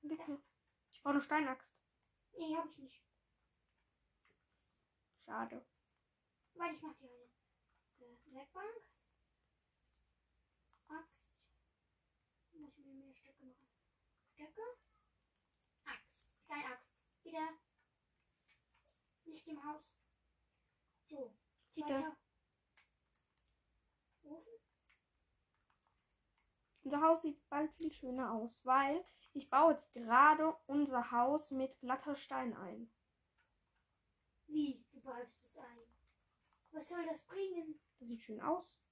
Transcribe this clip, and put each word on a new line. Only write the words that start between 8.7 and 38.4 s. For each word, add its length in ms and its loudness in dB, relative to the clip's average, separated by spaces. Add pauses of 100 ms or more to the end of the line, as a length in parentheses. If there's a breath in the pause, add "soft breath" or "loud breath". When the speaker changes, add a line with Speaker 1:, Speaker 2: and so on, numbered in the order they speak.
Speaker 2:
Axt. 600 -16 (1040)
Muss 260 -20
ich 80 -20
mir 80 -20
mehr 200 -20
Stöcke 300 -20
machen. 240 -20 (680)
Stöcke. 280 -14 (1200)
Axt. 460 -16 (140)
Steinaxt. 460 -10 (320)
Wieder. 260 -6 (1800)
Nicht 200 -20
im 160 -12
Haus. 340 -12 (1120)
So. 280 -10 (380)
Speaker 1:
Bitte. 200 -2
Speaker 2:
Weiter. 220 -2 (2000)
Ofen. 300 -18 (2250)
Speaker 1:
Unser 200 0
Haus 200 8
sieht 260 -4
bald 260 0
viel 180 -4
schöner 400 -4
aus, 320 -6
weil 400 4 (280 soft breath)
ich 160 -8
baue 240 10
jetzt 200 -2
gerade 640 8 (100)
unser 460 2
Haus 400 4
mit 260 -2
glatter 380 -2
Stein 400 -4
ein. 340 -12 (1600)
Speaker 2:
Wie? 440 0
Du 100 -20
baust 440 -12
es 140 -18
ein? 200 -18 (920)
Was 160 -8
soll 180 -4
das 160 -4
bringen? 560 -6 (200)
Speaker 1:
Das 100 -16
sieht 140 -8
schön 180 -10